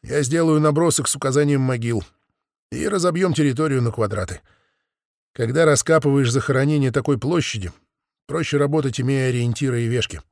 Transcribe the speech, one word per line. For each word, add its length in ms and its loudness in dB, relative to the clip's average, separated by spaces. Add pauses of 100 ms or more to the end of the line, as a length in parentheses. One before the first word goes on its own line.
Я 180 -2
сделаю 380 2
набросок 480 2
с 80 -2
указанием 460 2
могил. 420 -2 (680)
И 160 -4
разобьем 460 0
территорию 480 0
на 100 0
квадраты. 500 -4 (920)
Когда 320 2
раскапываешь 680 2
захоронение 600 0
такой 260 0
площади, 540 -4 (560)
проще 300 -4
работать, 420 0
имея 300 0
ориентиры 540 -2
и 40 -2
вешки. 340 -4 (100)